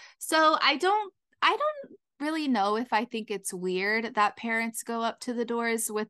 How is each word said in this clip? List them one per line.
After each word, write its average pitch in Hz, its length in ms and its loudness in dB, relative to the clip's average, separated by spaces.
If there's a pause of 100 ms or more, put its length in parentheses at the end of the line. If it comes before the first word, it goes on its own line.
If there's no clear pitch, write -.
(200)
So 320 420 4
I 277 160 4
don't, 392 360 0 (280)
I 339 160 4
don't 554 400 -4 (220)
really 302 280 -2
know 208 300 2
if 247 140 -4
I 226 140 2
think 226 240 -8
it's 196 240 -6
weird 190 640 -2
that 208 220 2
parents 226 440 -4
go 233 220 -6
up 226 160 -4
to 247 140 -6
the 233 120 -2
doors 233 460 -2
with 214 180 -2